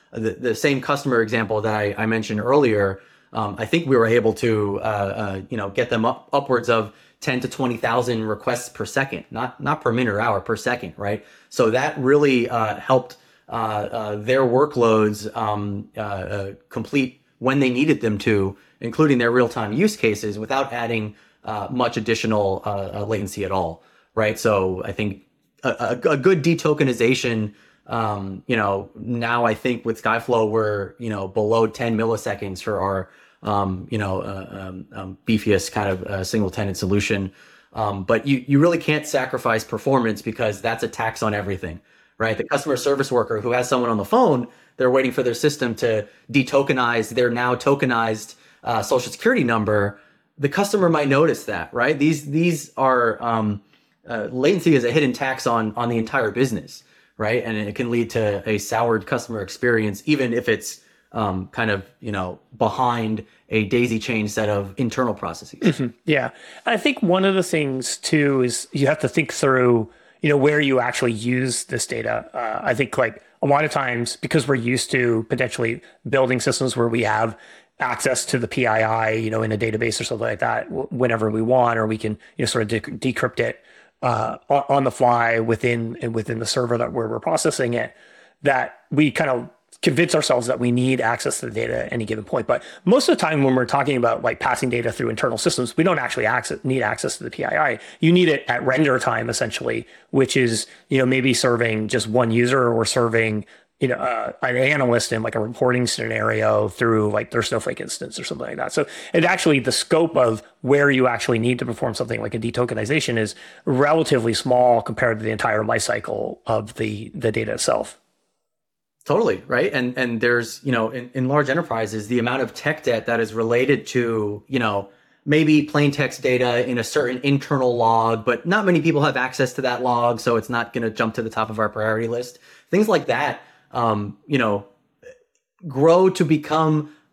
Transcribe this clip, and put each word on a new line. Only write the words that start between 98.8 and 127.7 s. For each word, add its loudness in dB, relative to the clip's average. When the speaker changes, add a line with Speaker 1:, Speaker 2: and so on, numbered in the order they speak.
Speaker 2:
time, -2
essentially, -4
which 2
is, 2
you 2
know, 4
maybe 2
serving 0
just -2
one 2
user 2
or 2
serving, 0
you 2
know, -2
uh, -4
an -2
analyst 2
in, -2
like, -4
a -2
reporting 0
scenario 0
through, 0
like, -4
their 0
Snowflake -4
instance -10
or -10
something -8
like -10
that. -6
So 0
it 4
actually, 4
the 0
scope 2
of 2
where 4
you 4
actually 0
need 0
to -4
perform -4
something -6
like -6
a -4
detokenization -2
is -2
relatively 2
small 4
compared -2
to -8
the -2
entire 0
life -2
cycle -6
of -2
the, -6
the 0
data -4
itself. -2
Speaker 1:
Totally, 0
right? 0
And, -2
and -2
there's, 0
you -4
know, 0
in, -10
in -2
large 2
enterprises, -2
the 0
amount 0
of -4
tech -4
debt 0
that 0
is -2
related 2
to, -2
you -2
know, -2
maybe 4
plain 2
text -2
data 2
in -2
a -2
certain -2
internal 2